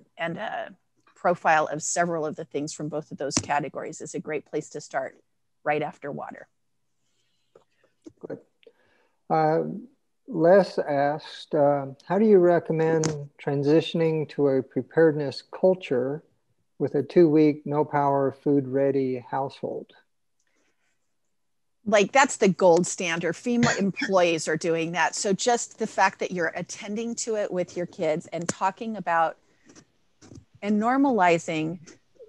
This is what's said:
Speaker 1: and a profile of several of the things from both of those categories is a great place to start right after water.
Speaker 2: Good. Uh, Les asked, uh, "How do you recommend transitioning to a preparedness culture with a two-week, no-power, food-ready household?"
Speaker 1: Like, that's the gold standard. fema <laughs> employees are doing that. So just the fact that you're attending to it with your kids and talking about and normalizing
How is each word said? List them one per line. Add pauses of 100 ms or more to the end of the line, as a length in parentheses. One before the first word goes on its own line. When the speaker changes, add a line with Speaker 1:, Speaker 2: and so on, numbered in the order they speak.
(180)
Speaker 1:
and
a (400)
profile
of
several
of
the
things
from
both
of
those
categories
is
a
great
place
to
start (460)
right
after
water. (1700)
Speaker 2:
Good. (920)
Uh, (640)
Les
asked,
uh, (180)
"How
do
you
recommend (360)
transitioning
to
a
preparedness
culture (560)
with
a
two-week,
no-power,
food-ready
household?" (2000)
Speaker 1:
Like,
that's
the
gold
standard.
fema
<laughs>
employees
are
doing
that.
So
just
the
fact
that
you're
attending
to
it
with
your
kids
and
talking
about (1300)
and
normalizing (500)